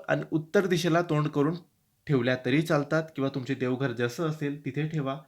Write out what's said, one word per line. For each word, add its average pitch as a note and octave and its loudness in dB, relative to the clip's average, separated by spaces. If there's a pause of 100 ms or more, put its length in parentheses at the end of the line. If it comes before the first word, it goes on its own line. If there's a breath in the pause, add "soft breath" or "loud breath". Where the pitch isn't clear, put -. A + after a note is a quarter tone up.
आणि D3 2
उत्तर D#3+ 2
दिशेला E3+ 2
तोंड D3+ 0
करून D3+ 2 (520)
ठेवल्या B2+ 2
तरी C3+ 4
चालतात D#3 0 (120)
किंवा C3+ -2
तुमचे C3 -4
देवघर B2+ 0
जसं A#2+ -2
असेल D3 -4
तिथे D3 -4
ठेवा, D3 -4